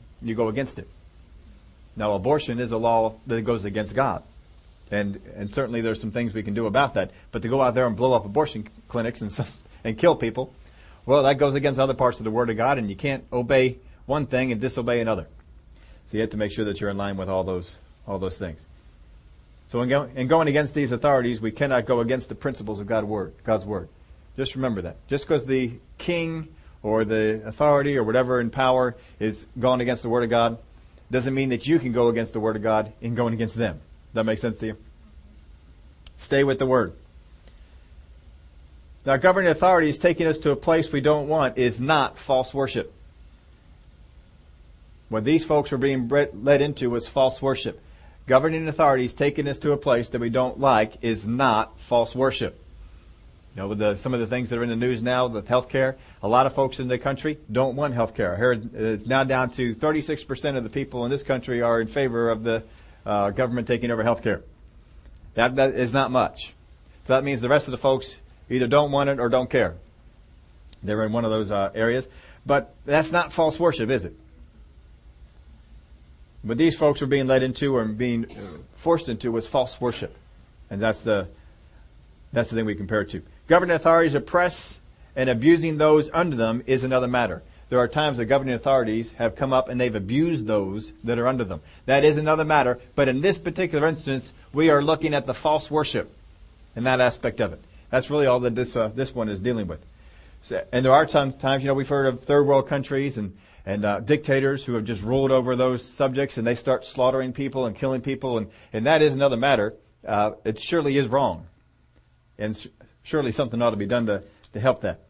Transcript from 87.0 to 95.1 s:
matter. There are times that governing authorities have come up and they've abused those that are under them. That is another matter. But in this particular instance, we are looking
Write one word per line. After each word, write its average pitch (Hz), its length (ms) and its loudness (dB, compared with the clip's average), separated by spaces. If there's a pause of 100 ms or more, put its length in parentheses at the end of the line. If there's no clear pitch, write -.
matter. 123 340 0 (280)
There 127 80 2
are 123 100 4
times 147 300 -2
that 117 80 -2
governing 131 280 2
authorities 117 580 0
have 117 220 -2
come 135 180 -2
up 127 160 2
and 123 120 -4
they've 120 140 0
abused 123 520 -2
those 104 460 -2 (120)
that 117 140 -2
are 117 80 0
under 127 180 0
them. 90 180 -10 (240)
That 139 180 4
is 151 140 6
another 156 260 2
matter. 135 360 2 (160)
But 139 120 4
in 131 120 0
this 190 180 2
particular 165 480 -2
instance, 139 480 -4 (180)
we 156 160 4
are 143 140 6
looking 151 320 0